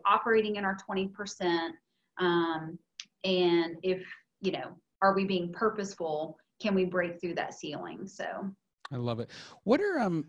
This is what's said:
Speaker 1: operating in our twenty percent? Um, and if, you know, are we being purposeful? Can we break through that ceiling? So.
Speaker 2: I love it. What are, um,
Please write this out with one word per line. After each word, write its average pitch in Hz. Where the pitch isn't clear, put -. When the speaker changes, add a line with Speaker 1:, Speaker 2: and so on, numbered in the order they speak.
Speaker 1:
operating 220
in 202
our 196
twenty 190
percent? 175
Um, 170
and 170
if, 185
you 190
know, 131
are 196
we 196
being 180
purposeful? 170
Can 202
we 185
break 180
through 175
that -
ceiling? 160
So. 101
Speaker 2:
I 123
love 120
it. 113
What 262
are, 392
um, 170